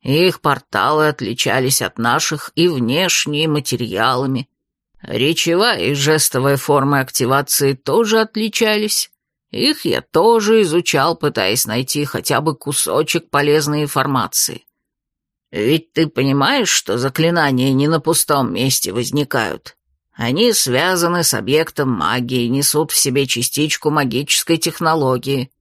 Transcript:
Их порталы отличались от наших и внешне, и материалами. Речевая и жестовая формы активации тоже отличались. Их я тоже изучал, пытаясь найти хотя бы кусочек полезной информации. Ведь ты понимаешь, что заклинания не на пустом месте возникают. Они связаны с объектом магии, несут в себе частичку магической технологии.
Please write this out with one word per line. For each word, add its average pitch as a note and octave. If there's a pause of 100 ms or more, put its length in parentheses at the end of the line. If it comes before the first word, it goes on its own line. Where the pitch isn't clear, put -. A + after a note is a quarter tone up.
Их E3
порталы D3
отличались B2+
от -
наших C3
и E3
внешне, D3
и -
материалами. B2+ (520)
Речевая E3
и A2
жестовая C#3
формы C#3
активации C3+
тоже G#3+
отличались. G#3+ (400)
Их -
я E2
тоже A3
изучал, E3
пытаясь G#2+
найти C3
хотя C3
бы D3+
кусочек -
полезной D3
информации. C#3 (880)
Ведь C3+
ты D#3+
понимаешь, C#3+
что -
заклинания C3+
не C#3
на D#3
пустом D3+
месте A#2
возникают. A#2+ (380)
Они D3+
связаны E3+
с B2
объектом C3+
магии, A#2+
несут C#3+
в -
себе C3+
частичку C#3+
магической C#3+
технологии. C#3